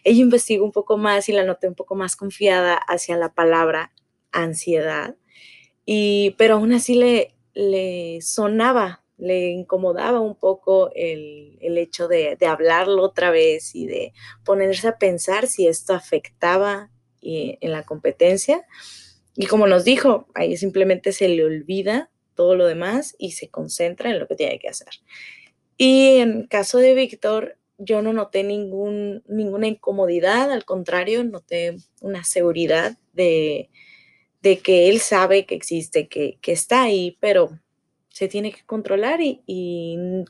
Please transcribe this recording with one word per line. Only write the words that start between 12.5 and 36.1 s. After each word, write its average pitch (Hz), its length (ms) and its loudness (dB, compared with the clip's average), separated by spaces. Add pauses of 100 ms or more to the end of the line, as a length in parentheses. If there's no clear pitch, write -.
otra 180 260 0
vez 160 460 2
y - 100 -8
de - 260 -8 (320)
ponerse 196 440 0
a 226 100 -4
pensar 190 480 -2
si 180 220 0
esto 165 260 -2
afectaba, 196 960 -2 (320)
eh, 160 380 -8
en 170 100 -6
la 156 140 -8
competencia. 185 800 0 (720)
Y - 100 -4
como 208 220 4
nos 180 160 4
dijo, 247 500 2
ahí 170 220 -2
simplemente 190 560 0
se 190 160 0
le 165 160 2
olvida 185 680 -4 (240)
todo 175 220 2
lo 180 100 4
demás 180 500 -4
y 175 140 -10
se - 180 -16
concentra 170 640 -6
en 202 80 -2
lo - 80 -8
que - 80 -6
tiene - 240 -6
que - 100 -12
hacer. - 200 -14 (880)
Y 262 400 6
en 226 320 0
caso 208 300 -2
de 254 160 6
Víctor, 220 640 -4 (200)
yo 208 240 -2
no 220 100 -2
noté 202 300 -2
ningún, 202 840 -6
ninguna 214 400 -4
incomodidad, 196 840 0
al 254 140 -4
contrario, 180 580 -2
noté 175 540 -6 (240)
una 190 240 -10
seguridad 170 720 0 (140)
de, 160 580 -2 (720)
de 190 180 4
que 185 300 4
él 214 100 4
sabe 190 480 2
que - 80 -6
existe, 165 540 -6
que, - 320 -8